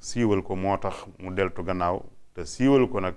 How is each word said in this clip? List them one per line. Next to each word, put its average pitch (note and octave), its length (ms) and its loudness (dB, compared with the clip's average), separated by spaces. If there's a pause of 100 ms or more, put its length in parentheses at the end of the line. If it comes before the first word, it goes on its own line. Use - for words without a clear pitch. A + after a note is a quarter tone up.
siiwal G#2+ 420 2
ko F#2+ 140 -4
moo F#2+ 220 0
tax - 280 -6 (120)
mu F#2 160 -10
deltu F#2 280 0
gannaaw, F2+ 400 -2 (320)
te F2 100 -8
siiwal C3 440 4
ko G2+ 120 -2
nag F#2 160 -2